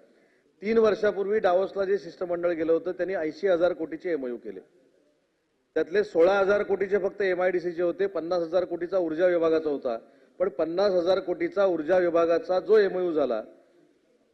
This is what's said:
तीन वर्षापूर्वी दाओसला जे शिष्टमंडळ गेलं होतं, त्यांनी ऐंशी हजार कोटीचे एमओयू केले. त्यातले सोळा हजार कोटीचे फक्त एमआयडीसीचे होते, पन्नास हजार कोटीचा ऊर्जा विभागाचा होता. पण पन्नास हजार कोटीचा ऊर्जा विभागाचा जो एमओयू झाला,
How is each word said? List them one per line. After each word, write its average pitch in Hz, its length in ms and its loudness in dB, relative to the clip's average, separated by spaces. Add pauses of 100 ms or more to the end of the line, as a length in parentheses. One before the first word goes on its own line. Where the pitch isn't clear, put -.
(600)
तीन 220 160 0
वर्षापूर्वी 208 600 2
दाओसला 190 460 2
जे 196 120 0
शिष्टमंडळ 175 540 -4
गेलं 160 220 0
होतं, 165 180 0
त्यांनी 180 220 -4
ऐंशी 160 340 -4
हजार 175 260 2
कोटीचे 160 380 -8
एमओयू 127 260 -4
केले. 101 220 -14 (1160)
त्यातले 160 280 0
सोळा 185 360 4
हजार 196 240 2
कोटीचे 190 340 -2
फक्त 190 240 -4
एमआयडीसीचे 180 600 -2
होते, 175 240 -2
पन्नास 170 360 -4
हजार 175 220 0
कोटीचा 175 320 -4
ऊर्जा 170 300 0
विभागाचा 160 420 2
होता. 127 280 -4 (420)
पण 185 100 0
पन्नास 180 420 0
हजार 185 280 2
कोटीचा 175 460 0
ऊर्जा 170 320 0
विभागाचा 170 640 2
जो 202 180 4
एमओयू 180 360 2
झाला, 127 280 0 (920)